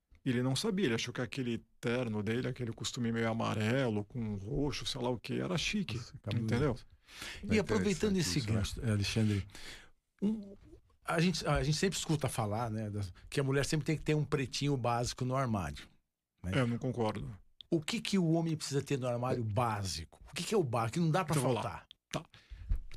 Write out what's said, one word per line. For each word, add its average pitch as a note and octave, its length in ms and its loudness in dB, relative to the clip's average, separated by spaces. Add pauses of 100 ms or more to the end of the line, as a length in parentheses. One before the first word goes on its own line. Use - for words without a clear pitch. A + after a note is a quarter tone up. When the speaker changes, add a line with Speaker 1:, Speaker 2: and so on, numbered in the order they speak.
(240)
Speaker 1:
e B2+ 60 2
ele A#2+ 120 2
não C3 120 2
sabia, G3+ 320 2
ele A2+ 80 2
achou A#2 180 -2
que C3 100 -4
aquele A#2+ 420 -4 (160)
terno A#2 420 0
dele, A#2 260 0
aquele B2 240 -4
costume A#2 380 -2
meio A2+ 180 2
amarelo, A2+ 760 2
com A2 320 -4
roxo, C3 500 -2
sei C3 140 -4
lá B2 80 0
o B2 100 0
quê, - 160 -6
era C3+ 240 -2
chique, - 380 -2
Speaker 2:
Nossa, - 160 -10 (100)
tá - 80 -4
bonito. A#2+ 140 0
Speaker 1:
entendeu? A#2+ 320 2 (760)
Speaker 2:
E G#3+ 60 6
Speaker 3:
É G#3 40 6
Speaker 2:
aproveitando G3+ 520 2
Speaker 3:
interessante F#3+ 80 4
Speaker 2:
esse D#3 200 2
Speaker 3:
isso, G#2+ 100 -2
né? A2+ 60 4
Speaker 2:
gancho, - 240 0 (120)
Alexandre, G#2 540 2 (760)
um, G3+ 340 -2 (480)
a E3 160 0
gente, F3 260 2
a C#3+ 160 4
gente D3+ 140 2
sempre E3 220 2
escuta D3 300 0
falar, A2 420 0
né, G#2+ 200 -2
das, G2 220 -4 (160)
que - 120 0
a - 40 2
mulher C3+ 200 2
sempre D#3 220 0
tem D#3 100 2
que - 60 -12
ter D3+ 120 2
um D3+ 100 2
pretinho C#3+ 520 0
básico A#2+ 480 0
no B2+ 120 0
armário, G2+ 500 0 (580)
né? F2 100 -2
Speaker 1:
É, C#3 60 4
eu B2 60 4
não A#2 120 0
concordo. A2+ 500 -2 (420)
Speaker 2:
O E3 100 4
que A3+ 200 -2
que G3+ 180 0
o E3 140 4
homem E3 240 2
precisa C#3+ 260 -2
ter C#3 160 -2
no B2+ 100 -2
armário B2 360 0
básico? G#2 840 -2
O - 40 -16
que F3 80 -6
que - 120 -2
é G#3+ 40 4
o F3+ 60 4
básico? A#2 300 0
Que F3 60 0
não D#3+ 100 4
dá F3+ 140 2
pra F3+ 100 -2
Speaker 1:
Então, C#3 80 2
vamos B2+ 140 2
lá. A2 60 -2
Speaker 2:
faltar? G#2 240 -8 (240)
Speaker 1:
Tá. - 140 -6 (720)